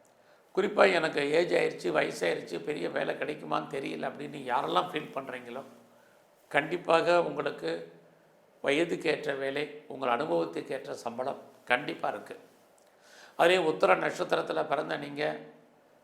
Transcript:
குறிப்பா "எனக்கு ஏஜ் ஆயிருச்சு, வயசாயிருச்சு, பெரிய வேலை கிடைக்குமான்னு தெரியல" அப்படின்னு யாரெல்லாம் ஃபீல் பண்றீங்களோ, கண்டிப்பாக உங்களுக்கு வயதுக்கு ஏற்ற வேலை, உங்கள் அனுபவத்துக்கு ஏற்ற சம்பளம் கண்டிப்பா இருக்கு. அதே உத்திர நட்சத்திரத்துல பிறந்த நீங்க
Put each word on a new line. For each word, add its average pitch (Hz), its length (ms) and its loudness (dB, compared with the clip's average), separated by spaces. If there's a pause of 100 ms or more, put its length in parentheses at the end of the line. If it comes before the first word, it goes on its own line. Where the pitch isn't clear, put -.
(560)
குறிப்பா 190 380 6
"எனக்கு 156 380 2
ஏஜ் 170 220 4
ஆயிருச்சு, 165 380 0
வயசாயிருச்சு, 156 720 -2
பெரிய 160 260 -4
வேலை 156 260 -2
கிடைக்குமான்னு 151 520 -4
தெரியல" 143 440 -6
அப்படின்னு 147 280 -12 (140)
யாரெல்லாம் 160 380 0
ஃபீல் 151 220 -6
பண்றீங்களோ, 127 500 -8 (840)
கண்டிப்பாக 165 760 4
உங்களுக்கு 156 720 -6 (680)
வயதுக்கு 165 480 0
ஏற்ற 147 240 -2
வேலை, 139 540 -6
உங்கள் 131 300 0
அனுபவத்துக்கு 160 540 -2
ஏற்ற 139 220 -8
சம்பளம் 123 480 -6 (240)
கண்டிப்பா 151 420 0
இருக்கு. 107 320 -8 (1000)
அதே 175 200 8
உத்திர 180 380 6
நட்சத்திரத்துல 160 720 0
பிறந்த 156 300 -2
நீங்க 147 420 -4 (640)